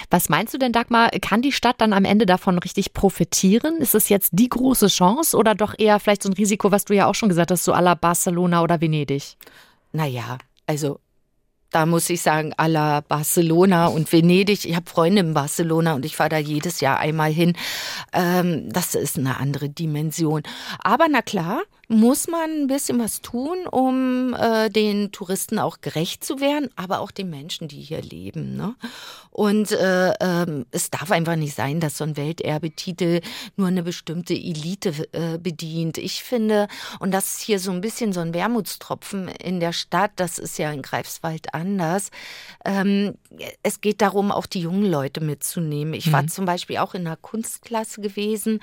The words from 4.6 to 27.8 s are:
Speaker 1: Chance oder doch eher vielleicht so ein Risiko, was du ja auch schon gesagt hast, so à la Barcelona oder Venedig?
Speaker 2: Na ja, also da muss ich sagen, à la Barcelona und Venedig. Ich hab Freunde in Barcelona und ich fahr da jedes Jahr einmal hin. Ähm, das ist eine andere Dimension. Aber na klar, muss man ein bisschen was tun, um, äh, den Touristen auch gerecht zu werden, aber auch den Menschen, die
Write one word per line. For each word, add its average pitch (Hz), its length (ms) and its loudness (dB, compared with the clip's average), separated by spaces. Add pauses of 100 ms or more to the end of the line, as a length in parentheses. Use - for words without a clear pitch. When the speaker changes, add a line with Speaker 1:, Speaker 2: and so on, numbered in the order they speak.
Speaker 1:
Chance 220 500 4
oder 220 180 4
doch 208 220 -2
eher 208 220 6
vielleicht 202 240 0
so 202 60 -2
ein 190 40 2
Risiko, 202 380 2
was 202 140 2
du 208 80 0
ja 190 140 6
auch 202 80 2
schon 214 140 2
gesagt 170 220 4
hast, 175 120 0
so 240 100 4
à - 80 4
la 175 140 6
Barcelona 175 680 2
oder 165 200 2
Venedig? 147 560 -2 (540)
Speaker 2:
Na 156 140 -2
ja, 123 320 -6 (300)
also 151 320 -2 (720)
da 160 140 4
muss 170 240 2
ich 170 120 -2
sagen, 156 320 2
à 156 140 0
la 151 320 2
Barcelona 170 880 4
und 147 240 0
Venedig. 180 540 6
Ich 170 100 -2
hab 170 140 -6
Freunde 175 320 4
in 160 120 0
Barcelona 160 600 2
und 135 120 -2
ich 156 120 -8
fahr 156 120 4
da 156 80 0
jedes 151 440 -4
Jahr 135 180 2
einmal 156 320 0
hin. 170 240 4 (560)
Ähm, 175 600 0
das 175 220 -4
ist 139 240 -2
eine 131 200 -2
andere 143 320 -4
Dimension. 156 760 -2 (400)
Aber 254 260 4
na 254 120 2
klar, 196 400 -2 (260)
muss 226 420 4
man 330 200 -2 (140)
ein 269 40 0
bisschen 262 320 -2
was 220 220 -4
tun, 339 480 -6
um, 254 640 0
äh, 220 360 2
den 208 420 0
Touristen 190 480 -4
auch 143 220 -4
gerecht 156 420 -4
zu 269 160 -6
werden, 285 380 0
aber 180 240 -4
auch 202 100 -8
den 190 180 -8
Menschen, 156 380 -10
die 143 140 -16